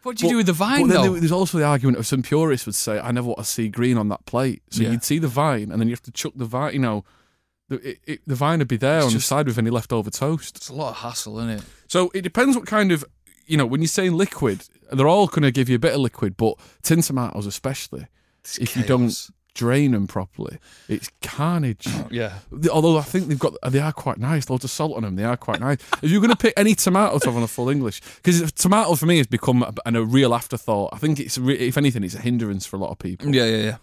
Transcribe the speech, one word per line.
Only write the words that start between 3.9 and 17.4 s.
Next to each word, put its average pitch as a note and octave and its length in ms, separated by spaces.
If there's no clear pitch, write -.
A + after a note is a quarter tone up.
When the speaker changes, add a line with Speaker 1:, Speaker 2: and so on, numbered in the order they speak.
Speaker 2:
on G#2 140
that - 160
plate." B2+ 420
So - 140
Speaker 1:
Yeah. A2+ 80
Speaker 2:
you'd A#2 120
see D3 160
the D#3+ 100
vine, A#2+ 440
and G#2 80
then A2+ 80
you A#2+ 60
have - 80
to - 80
chuck - 260
the B2+ 80
vine, B2 300
you C3+ 40
know, A2 280
the, C3+ 60
it, B2 300
it, D3+ 200
the C#3 80
vine C#3+ 240
would C#3 100
be B2 80
there C3+ 220
Speaker 1:
It's D3 80
Speaker 2:
on A#2 60
the A2 40
Speaker 1:
just - 120
Speaker 2:
side D3 180
with A#2 100
any A#2 140
leftover A2+ 400
toast. - 480
Speaker 1:
It's - 100
a C3 60
lot C#3 160
of - 60
hassle, A#2 420
isn't A#2 140
it? G#2 100
Speaker 2:
So F3+ 240
it G3 80
depends A#3+ 340
what A#3+ 120
kind G#3 260
of, D3+ 100
you D#3+ 100
know, C#3+ 80
when C3 160
you're D#3+ 80
saying F#3 240
liquid, D#3+ 520
they're C3 160
all G3 180
gonna D3 240
give B2+ 200
you B2+ 60
a - 20
bit B2 160
of C#3+ 60
liquid, A2 360
but A2 200
tin E3 180
tomatoes B2 460